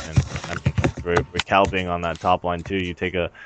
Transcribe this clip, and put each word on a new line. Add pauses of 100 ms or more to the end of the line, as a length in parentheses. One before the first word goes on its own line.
and (220)
I
mean, (320)
we're,
we're
calping
on
that
top
line
too.
You
take
a, (140)